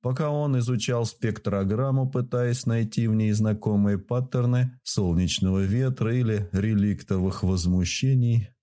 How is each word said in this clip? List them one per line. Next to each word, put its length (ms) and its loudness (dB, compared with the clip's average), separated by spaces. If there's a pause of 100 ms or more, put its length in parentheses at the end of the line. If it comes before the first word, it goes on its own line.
Пока 300 -2
он 280 0
изучал 460 0
спектрограмму, 1040 -2
пытаясь 560 -2
найти 420 0
в 60 2
ней 200 2
знакомые 680 0
паттерны 840 -2
солнечного 760 0
ветра 560 0
или 380 0
реликтовых 920 0
возмущений, 1040 2 (140)